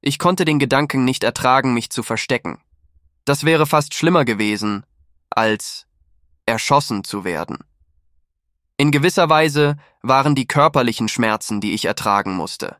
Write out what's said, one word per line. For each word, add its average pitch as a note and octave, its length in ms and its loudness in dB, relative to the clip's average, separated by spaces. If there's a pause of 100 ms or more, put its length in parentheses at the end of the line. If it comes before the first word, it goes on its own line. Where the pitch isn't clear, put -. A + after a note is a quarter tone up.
Ich C#3+ 180 -2
konnte F3+ 260 0
den D#3 140 2
Gedanken C3+ 460 0
nicht B2+ 180 -2
ertragen, B2+ 500 2
mich A#2 160 -4
zu - 140 -6
verstecken. - 580 -4 (640)
Das C#3+ 200 -2
wäre D#3 200 4
fast D3 280 0
schlimmer E3 320 2
gewesen, G#2 600 -2 (440)
als - 580 -2 (580)
erschossen A#2 580 -2
zu G2+ 200 -8
werden. E2+ 360 -6 (1200)
In D3 140 2
gewisser D#3+ 380 2
Weise D3 480 2 (240)
waren C3+ 340 2
die C3 120 -2
körperlichen C3+ 600 2
Schmerzen, G#2+ 540 -2
die G#2+ 120 -2
ich - 120 -4
ertragen G2+ 500 0
musste. - 440 -8